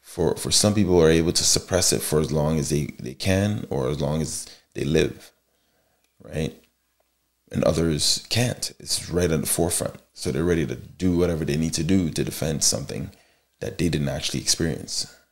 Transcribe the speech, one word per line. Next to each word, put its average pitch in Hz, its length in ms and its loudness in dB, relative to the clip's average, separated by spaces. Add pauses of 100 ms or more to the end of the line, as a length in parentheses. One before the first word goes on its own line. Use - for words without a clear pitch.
For, - 360 -2
for 65 140 -6
some 104 240 4
people 90 260 4
are 80 80 8
able 82 240 4
to - 120 0
suppress - 460 2
it - 120 0
for 76 180 0
as 73 100 -2
long 78 280 0
as 73 100 -2
they, 76 200 0 (100)
they 64 160 -10
can, 101 560 0
or 65 180 -2
as 71 120 -4
long 76 200 -2
as - 260 -6 (280)
they - 100 -4
live, 76 480 2 (880)
right? - 320 -4 (960)
And - 140 0
others 78 640 2
can't. - 500 -2
It's - 300 -6
right 85 220 0
at 78 100 2
the - 60 -4
forefront. - 500 -2 (160)
So - 180 -6
they're 69 140 0
ready 82 220 2
to 60 80 -6
do 90 420 -2
whatever 78 300 2
they 71 100 0
need 80 180 0
to 82 100 -2
do 90 260 2
to 69 140 -2
defend - 380 -4
something - 480 -2 (500)
that - 180 -8
they 87 100 2
didn't 76 200 0
actually 67 320 -4
experience. - 760 -4 (160)